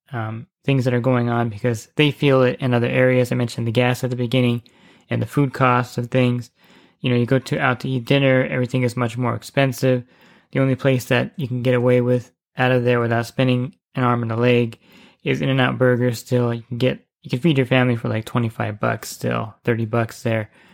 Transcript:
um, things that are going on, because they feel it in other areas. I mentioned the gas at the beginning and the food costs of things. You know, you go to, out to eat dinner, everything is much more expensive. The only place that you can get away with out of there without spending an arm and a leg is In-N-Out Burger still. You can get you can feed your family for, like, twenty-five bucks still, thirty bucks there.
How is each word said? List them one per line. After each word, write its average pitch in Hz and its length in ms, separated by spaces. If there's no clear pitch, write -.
um, 113 340
things 135 220
that 127 80
are 123 60
going 120 300
on, 117 200
because 107 460
they 151 160
feel 135 320
it 127 160
in 127 160
other 120 120
areas. 127 440
I 127 40
mentioned 117 300
the 117 60
gas 123 320
at 123 80
the 127 40
beginning 120 460
and 123 100
the 113 60
food 139 260
costs 123 460
of 120 140
things. 123 400
You 135 80
know, 123 60
you 120 100
go 127 140
to, - 200
out 127 200
to 135 100
eat 127 160
dinner, 135 400
everything 127 380
is 120 120
much 120 220
more 120 160
expensive. 127 720
The 139 80
only 135 160
place 131 300
that 123 320
you 139 100
can 120 160
get 127 100
away 123 280
with 123 300
out 127 160
of 127 120
there 120 160
without 117 260
spending 127 480
an 127 80
arm 120 180
and 113 100
a 113 40
leg 120 420
is 135 180
In-N-Out 131 380
Burger 123 340
still. 120 400
You 117 80
can 120 160
get 127 260
you 135 80
can 131 100
feed 151 180
your 127 100
family 123 280
for, 117 140
like, 110 160
twenty-five 113 540
bucks 117 300
still, 117 540
thirty 113 220
bucks 113 380
there. 113 280